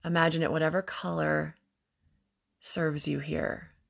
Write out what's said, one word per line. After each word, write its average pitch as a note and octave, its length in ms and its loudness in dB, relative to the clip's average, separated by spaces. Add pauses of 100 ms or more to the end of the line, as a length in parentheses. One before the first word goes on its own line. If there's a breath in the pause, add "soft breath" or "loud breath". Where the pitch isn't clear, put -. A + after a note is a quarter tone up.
Imagine E3 380 4
it - 80 2
whatever D#3+ 320 2
color D#3 720 -2 (1040)
serves D#3 460 -2
you C#3+ 140 0
here. - 480 -4 (220)